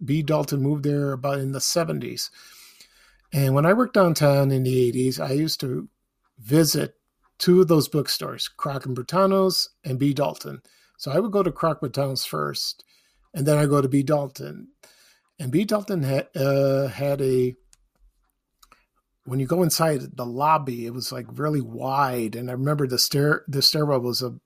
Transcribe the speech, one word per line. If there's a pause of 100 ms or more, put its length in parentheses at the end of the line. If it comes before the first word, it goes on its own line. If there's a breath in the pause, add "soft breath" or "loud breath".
B
Dalton
moved
there
about
in
the
seventies. (1000 loud breath)
And
when
I
worked
downtown
in
the
eighties,
I
used
to (500)
visit (420)
two
of
those
bookstores,
Kroc
and
Bertano's (140)
and
B
Dalton. (340 soft breath)
So
I
would
go
to
Kroc
Bertano's
first, (480)
and
then
I
go
to
B
Dalton. (720 soft breath)
And
B
Dalton
ha-,
uh,
had
a, (1700 soft breath)
when
you
go
inside
the
lobby,
it
was,
like,
really
wide.
And
I
remember
the
stair-,
the
stairwell
was,
uh, (160)